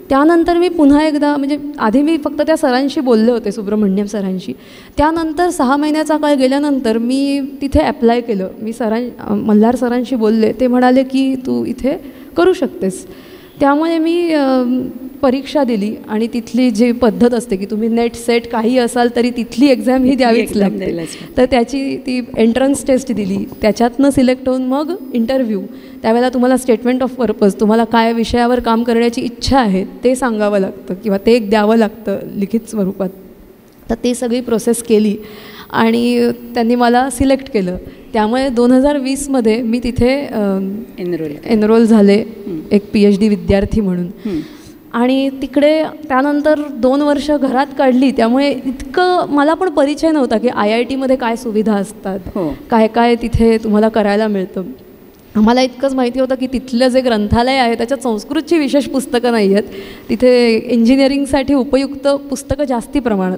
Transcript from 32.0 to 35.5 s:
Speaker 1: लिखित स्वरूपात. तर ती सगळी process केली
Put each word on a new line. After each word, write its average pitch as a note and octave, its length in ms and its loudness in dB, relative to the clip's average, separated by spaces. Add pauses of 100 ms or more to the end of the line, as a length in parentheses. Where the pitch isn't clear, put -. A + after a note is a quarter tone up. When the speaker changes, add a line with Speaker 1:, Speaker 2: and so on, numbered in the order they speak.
Speaker 1:
लिखित G#3 240 -2 (100)
स्वरूपात. F#3+ 400 -4 (800)
तर A3+ 140 -2
ती B3 120 0
सगळी B3 260 -2
process A#3 420 -2
केली G#3+ 340 2 (540)